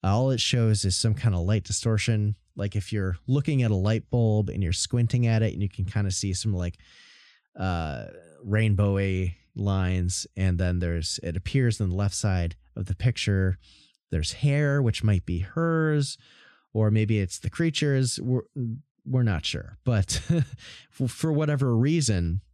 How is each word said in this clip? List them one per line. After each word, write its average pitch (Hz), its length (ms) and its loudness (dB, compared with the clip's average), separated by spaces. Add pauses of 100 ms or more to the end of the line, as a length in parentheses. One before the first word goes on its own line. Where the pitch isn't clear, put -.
Uh, 95 60 0
all 120 240 2
it 120 80 0
shows 110 440 2
is 92 120 0
some 113 180 0
kind 110 180 0
of 87 100 0
light 98 200 0
distortion. 104 720 0 (220)
Like 101 180 -4
if 101 180 -4
you're 95 240 -2 (120)
looking 143 340 0
at 113 80 2
a 104 60 2
light 104 340 0
bulb 107 380 2
and 95 160 -4
you're 82 80 0
squinting 120 560 0
at 113 140 4
it, 113 100 0
and 90 100 -4
you 101 60 -2
can 95 160 -4
kinda 98 260 -2
see 95 220 -2
some, 104 200 -2
like, 90 240 -4 (800)
uh, 80 500 -4 (380)
rainbowy 98 920 2 (200)
lines. 92 720 0 (100)
And 92 220 0
then 90 220 0
there's, 85 420 -4
it 82 140 -4
appears 120 440 0
on 98 100 0
the 87 40 -2
left 98 220 0
side 90 400 -2 (180)
of 95 120 -6
the 92 100 -4
picture, 95 600 0 (520)
there's 78 220 -2
hair, 143 500 2
which 113 220 0
might 104 200 4
be 85 140 -4
hers, 156 800 0 (540)
or 107 180 4
maybe 107 300 2
it's 92 180 -4
the - 120 -4
creature's. 143 680 0
We're, 127 220 0 (640)
we're 127 180 0
not 101 220 0
sure, - 400 -8
but 110 420 0
<laughs> - 40 -2
f-, - 800 -2
for 160 220 -2
whatever 143 440 2
reason 110 640 2 (140)